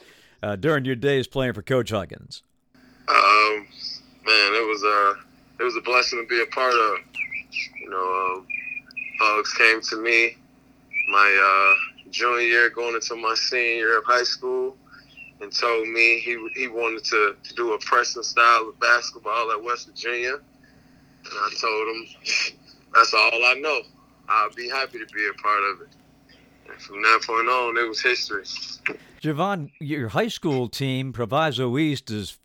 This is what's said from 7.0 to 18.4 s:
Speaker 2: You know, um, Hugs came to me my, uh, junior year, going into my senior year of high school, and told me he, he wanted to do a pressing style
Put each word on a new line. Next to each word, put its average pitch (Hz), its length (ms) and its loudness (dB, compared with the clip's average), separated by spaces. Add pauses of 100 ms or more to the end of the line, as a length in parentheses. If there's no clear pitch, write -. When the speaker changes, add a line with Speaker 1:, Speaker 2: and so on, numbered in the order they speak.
Speaker 2:
You - 100 -14
know, 92 480 -2
um, - 100 -16 (720)
Hugs 107 340 0
came 113 280 4
to - 160 -6
me 117 400 0 (720)
my, 98 680 6
uh, - 200 -2 (200)
junior 120 240 0
year, 117 300 4
going 117 260 -4
into 113 200 -6
my 113 200 -2
senior 120 400 0
year 113 240 2
of 107 60 -6
high 123 180 2
school, 127 540 -4 (640)
and 104 100 -14
told 113 380 0
me 117 300 4
he, 120 180 -6 (180)
he 131 120 -6
wanted 113 360 -4
to 104 320 2 (200)
do 120 180 -2
a 104 60 -4
pressing 120 440 0
style 117 460 4